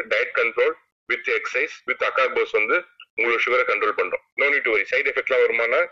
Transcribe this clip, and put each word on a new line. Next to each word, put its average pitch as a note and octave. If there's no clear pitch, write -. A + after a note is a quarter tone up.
டயட் A2
கண்ட்ரோல் B2
with A#2+
exercise D3+
with -
அகார்போஸ் A#2+
வந்து A2
உங்களோட A#2
சுகரை B2
கண்ட்ரோல் G#2+
பண்றோம். -
No C3+
need C#3+
to B2+
worry. G#2
சைடு C3+
எஃபெக்ட்லாம் B2+
வருமானா, A#2